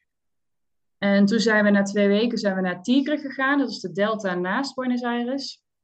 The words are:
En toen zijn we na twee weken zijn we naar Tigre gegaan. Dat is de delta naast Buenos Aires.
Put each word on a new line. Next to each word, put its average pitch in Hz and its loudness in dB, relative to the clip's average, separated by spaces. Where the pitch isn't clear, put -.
En 202 4
toen 220 2
zijn 214 4
we 208 4
na 202 4
twee 202 2
weken 220 2
zijn 196 -2
we 190 -4
naar 180 -4
Tigre 285 0
gegaan. 277 -2
Dat 240 0
is 196 -12
de 175 -10
delta 196 -2
naast 190 -4
Buenos 247 -4
Aires. 240 -6